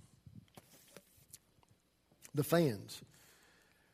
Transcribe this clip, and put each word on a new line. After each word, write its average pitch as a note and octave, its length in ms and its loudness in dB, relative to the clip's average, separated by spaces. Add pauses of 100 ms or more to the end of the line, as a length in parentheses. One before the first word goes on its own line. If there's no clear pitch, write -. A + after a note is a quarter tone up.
(2250)
The C#3+ 80 2
fans. C3+ 560 2 (920)